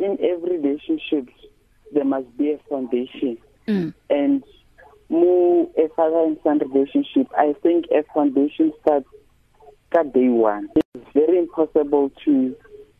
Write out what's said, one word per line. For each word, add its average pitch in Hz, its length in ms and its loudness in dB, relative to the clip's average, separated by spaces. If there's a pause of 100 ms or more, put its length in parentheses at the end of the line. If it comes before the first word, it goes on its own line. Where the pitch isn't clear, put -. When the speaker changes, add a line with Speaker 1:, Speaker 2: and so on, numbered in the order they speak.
Speaker 1:
a, - 40 -2
in 202 180 -4
every 175 360 -4
relationship, 147 680 -4 (640)
there 143 120 -2
must 135 320 -4
be 147 160 0
a 143 60 -6 (100)
foundation. 127 720 -6 (300)
Speaker 2:
Mm. 185 260 -4 (160)
Speaker 1:
And 143 320 0 (680)
mo 175 680 2
a 156 180 2
father 165 260 0
and 156 220 0
son 151 160 2
relationship, 139 760 0
I 147 260 0
think 170 280 0
a 151 120 2 (100)
foundation 147 680 0
starts 147 260 0 (840)
ka 170 100 2
day 127 260 2
one. 107 400 0 (260)
It's 120 200 -18
very 160 240 4
impossible 147 720 0 (140)
to 131 320 0 (440)